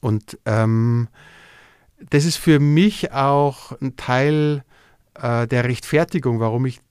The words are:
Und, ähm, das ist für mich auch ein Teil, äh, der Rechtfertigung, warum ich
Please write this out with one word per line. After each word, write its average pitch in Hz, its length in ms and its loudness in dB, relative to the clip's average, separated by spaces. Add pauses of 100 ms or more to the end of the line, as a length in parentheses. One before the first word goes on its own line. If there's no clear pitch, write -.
Und, 110 440 -4
ähm, 113 640 0 (1000)
das 147 160 2
ist 165 120 -2
für 156 220 4
mich 156 520 2
auch 139 680 -2
ein 135 180 -6
Teil, 147 680 0 (500)
äh, 117 320 -2
der 123 200 0
Rechtfertigung, 131 760 -2
warum 113 260 0
ich 127 140 -6 (120)